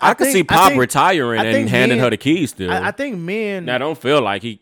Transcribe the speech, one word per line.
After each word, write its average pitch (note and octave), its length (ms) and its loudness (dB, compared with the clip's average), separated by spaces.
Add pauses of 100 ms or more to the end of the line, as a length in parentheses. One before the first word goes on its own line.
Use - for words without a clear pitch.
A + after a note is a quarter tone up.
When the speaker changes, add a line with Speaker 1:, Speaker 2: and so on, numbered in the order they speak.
(100)
Speaker 1:
I A#3 40 2
Speaker 2:
could F4+ 100 -2
Speaker 1:
think, C#4 80 2
Speaker 2:
see G3 80 2
Speaker 1:
I - 180 2
Speaker 2:
Pop F#3+ 120 8
Speaker 1:
think, C#4+ 100 2
Speaker 2:
retiring C3 600 0
Speaker 1:
I G#2+ 40 0
Speaker 2:
and A2 100 0
Speaker 1:
think A2 140 0
Speaker 2:
handing B2 300 2
Speaker 1:
men, B2+ 60 2
Speaker 2:
her A#2+ 60 2
the A2 60 0
keys D3+ 340 -2
still. F#2 220 -8
Speaker 1:
I, F#3 160 -4
I - 20 -4
think C4+ 280 -6
men G3 480 -6
Speaker 2:
Now, B2 120 -2
don't C#3+ 180 -6
feel C#3+ 240 0
like G2+ 220 -2
he, A2+ 200 -10